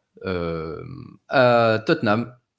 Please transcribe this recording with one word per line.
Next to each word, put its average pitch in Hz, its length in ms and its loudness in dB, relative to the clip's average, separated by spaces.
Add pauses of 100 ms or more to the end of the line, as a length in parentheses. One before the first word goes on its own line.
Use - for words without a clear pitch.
(240)
euh, 82 580 -6 (460)
à 120 580 4
Tottenham, 117 480 0 (240)